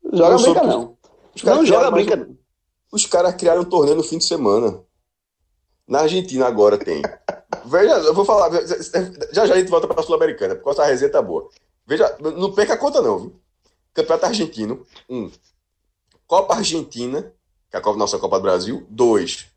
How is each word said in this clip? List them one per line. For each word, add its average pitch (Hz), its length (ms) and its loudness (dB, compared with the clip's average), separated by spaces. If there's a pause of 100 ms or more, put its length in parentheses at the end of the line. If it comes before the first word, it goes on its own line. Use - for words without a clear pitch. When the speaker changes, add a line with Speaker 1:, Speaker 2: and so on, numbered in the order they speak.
(140)
Speaker 1:
Joga 175 180 6
Speaker 2:
Não - 80 6
sou - 140 4
Speaker 1:
brinca, 185 80 4
Speaker 2:
que 185 120 2
Speaker 1:
não. 113 240 -6 (380)
Speaker 2:
os - 60 -16
caras 202 160 4
Speaker 1:
Não 320 80 4
joga 220 140 4
Speaker 2:
criaram 262 120 2
mais 165 140 0
Speaker 1:
brinca, 175 180 -2
Speaker 2:
um - 40 -16
Speaker 1:
não. - 100 -20 (540)
Speaker 2:
Os - 140 -4
caras 175 300 0
criaram 175 260 2
um 175 40 -2
torneio 156 320 2
no 156 60 -2
fim 160 140 -6
de - 80 -4
semana. 113 560 0 (1040)
Na 135 140 0
Argentina 156 440 -2
agora 107 320 4
tem. 80 240 -6 (300)
<laughs> - 340 -12
Veja, 185 340 4
eu 160 140 2
vou 196 120 2
falar, 202 240 2 (160)
já, 185 800 -4
já - 80 4
a 185 40 4
gente 185 120 0
volta 170 180 0
pra 160 160 -2
Sul-Americana, 156 520 -2
porque - 140 -8
essa 147 160 0
resenha 139 260 0
tá 143 100 2
boa. 85 280 -8 (360)
Veja, 156 340 0
não 160 340 -6
perca 208 200 0
a - 40 -2
conta 285 240 0
não, 101 180 0
viu? - 220 -18 (520)
Campeonato 160 320 0
Argentino, 110 600 -6 (240)
um. 113 220 -10 (960)
Copa 185 280 2
Argentina, 131 760 -6 (360)
que 92 80 -10
é - 20 -6
a - 20 -10
Copa, 104 160 -2
nossa 101 220 -2
Copa 98 180 -2
do 95 60 -2
Brasil, 95 460 -2
dois. 110 680 0